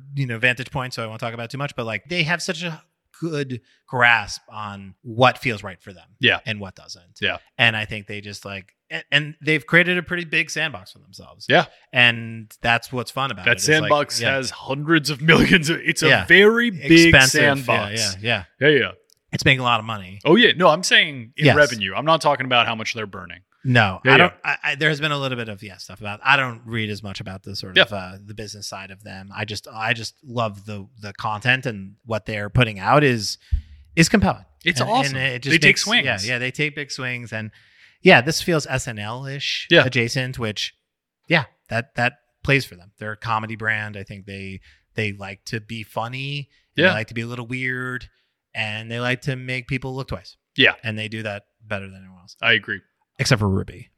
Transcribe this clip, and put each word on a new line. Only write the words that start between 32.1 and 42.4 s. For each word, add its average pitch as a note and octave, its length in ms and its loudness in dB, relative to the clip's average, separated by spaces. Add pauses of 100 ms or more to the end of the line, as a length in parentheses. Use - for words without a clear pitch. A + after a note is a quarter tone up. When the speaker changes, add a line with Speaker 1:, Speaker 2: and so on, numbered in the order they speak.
Speaker 1:
they're G#2 240 -6
putting A2 280 0
out A#2 240 4
is, A#2+ 360 0 (580)
is E3 120 6
compelling. F#3+ 360 0 (200)
Speaker 2:
It's D#3+ 160 -2
Speaker 1:
And, - 80 -2
Speaker 2:
awesome. C#3+ 280 0
Speaker 1:
and C3 180 -2
it B2 80 -10
just C#3 80 -4
Speaker 2:
They E3 80 6
take D3 120 4
Speaker 1:
makes, - 120 2
Speaker 2:
swings. G#3+ 220 0
Speaker 1:
yeah, A#2 180 -2
yeah, A#2+ 160 -4
they B2+ 140 -4
take D3 240 -4
big C#3+ 160 -12
swings, B2 400 -10
and A2 180 -8 (520)
yeah, E3 180 8
this D3 220 -2
feels D#3+ 260 0
S C3 180 -6
N A2+ 140 -10
L-ish C3+ 680 -8
Speaker 2:
Yeah. E3 140 8
Speaker 1:
adjacent, B2+ 540 -2
which, G#2+ 360 -6 (520)
yeah, D#3+ 200 0 (240)
that, A#2 260 -6
that B2 220 -2 (260)